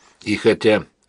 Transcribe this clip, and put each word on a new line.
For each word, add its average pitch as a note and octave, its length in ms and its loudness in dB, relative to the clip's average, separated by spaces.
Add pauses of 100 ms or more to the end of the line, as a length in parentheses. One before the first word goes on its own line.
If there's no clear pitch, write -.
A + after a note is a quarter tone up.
(220)
И G#2 120 -6
хотя G#2 500 0 (240)